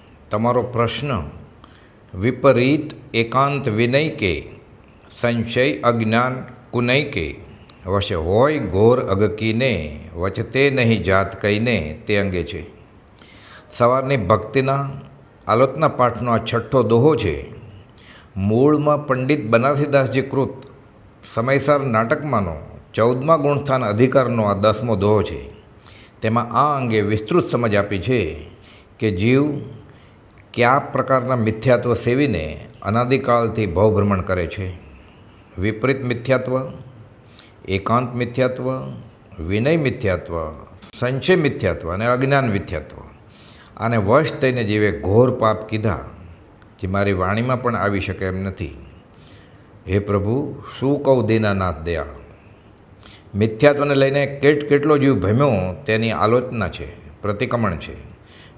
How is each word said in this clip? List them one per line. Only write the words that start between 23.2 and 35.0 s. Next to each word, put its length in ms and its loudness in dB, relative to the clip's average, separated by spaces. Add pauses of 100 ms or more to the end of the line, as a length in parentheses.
ગુણસ્થાન 500 0
અધિકારનો 580 2
આ 100 2
દસમો 420 0
દોહો 280 2
છે. 300 -10 (680)
તેમાં 260 0
આ 320 0
અંગે 220 0
વિસ્તૃત 480 0
સમજ 260 0
આપી 240 0
છે 500 -2 (500)
કે 120 0
જીવ 460 2 (960)
કયા 260 4
પ્રકારના 560 0
મિથ્યાત્વ 580 2
સેવીને 680 -2 (220)
અનાદિકાળથી 840 0
ભવભ્રમણ 560 2
કરે 260 -2
છે. 260 -8 (840)